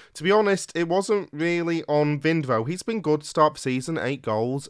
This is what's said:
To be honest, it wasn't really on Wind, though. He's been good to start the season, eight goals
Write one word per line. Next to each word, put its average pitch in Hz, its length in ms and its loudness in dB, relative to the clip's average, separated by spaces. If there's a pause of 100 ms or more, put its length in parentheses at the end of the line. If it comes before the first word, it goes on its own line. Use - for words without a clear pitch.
(140)
To 147 100 -12
be 185 80 2
honest, 202 440 2
it 170 120 0
wasn't 190 440 0
really 170 540 -2
on 147 360 2
Wind, 160 240 2
though. 117 200 0
He's 175 180 -6
been 226 180 -4
good 151 200 0
to - 60 -16
start 151 280 4
the - 60 -16
season, 131 360 -4
eight 127 240 -4
goals 120 480 -2